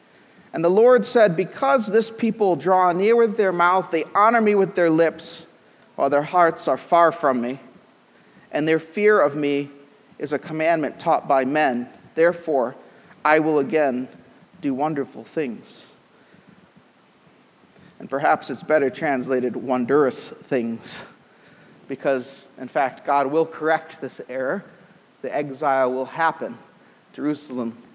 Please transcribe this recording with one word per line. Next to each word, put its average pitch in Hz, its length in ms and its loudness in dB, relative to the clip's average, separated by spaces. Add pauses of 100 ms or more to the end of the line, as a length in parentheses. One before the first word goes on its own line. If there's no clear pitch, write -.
(540)
And 160 120 -4
the 175 40 4
Lord 226 360 6
said, 208 320 2
"Because 240 500 0
this 220 220 0
people 202 460 -2
draw 180 360 2
near 202 240 2
with 226 220 2
their 190 160 2
mouth, 175 380 2
they 160 140 -2 (100)
honor 226 260 4
me 208 140 2
with 190 200 2
their 175 140 4
lips, - 560 0 (500)
while 139 140 0
their 143 140 2
hearts 165 440 2
are 131 100 0
far 170 340 4
from 135 300 -2
me, 131 180 -8 (920)
and 151 160 -2
their 160 120 2
fear 208 420 2
of 143 140 2
me 143 340 -2 (480)
is 147 160 -6
a 143 60 -2
commandment 160 600 -2
taught - 280 0
by 135 180 2
men. 131 420 0 (280)
Therefore, 160 600 0 (480)
I 156 160 4
will 156 200 2
again 139 480 0 (540)
do 139 140 -4
wonderful 139 480 -6
things." - 640 -10 (2000)
And - 100 -18
perhaps 151 400 -2
it's 127 140 -10
better 143 260 0
translated 127 640 -4
wondrous 127 720 -2
things, - 720 -6 (880)
because, 131 600 -6 (100)
in 127 100 -12
fact, 135 380 -4
God 139 220 0
will 156 180 0
correct 156 560 -4
this - 260 -12
error. 131 360 -6 (580)
The 98 140 -8
exile 135 560 -2
will 127 140 -4
happen. 139 520 -6 (560)
Jerusalem 131 640 -8 (180)